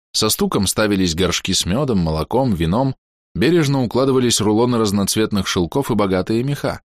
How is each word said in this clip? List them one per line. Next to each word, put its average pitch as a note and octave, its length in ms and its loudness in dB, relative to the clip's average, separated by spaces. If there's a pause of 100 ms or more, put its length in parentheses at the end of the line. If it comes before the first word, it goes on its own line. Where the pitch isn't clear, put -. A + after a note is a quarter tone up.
(120)
со A2 180 0
стуком B2 380 0
ставились F#2+ 480 0
горшки F2+ 380 -2
с - 120 -2
мёдом, A2+ 340 0
молоком, E2 540 0
вином, F#2+ 420 0 (400)
бережно C#3 480 2
укладывались B2 580 2
рулоны A2+ 360 2
разноцветных G2+ 680 0
шелков G2+ 440 -2
и A2+ 40 0
богатые G2+ 480 0
меха, C#3 380 -6 (140)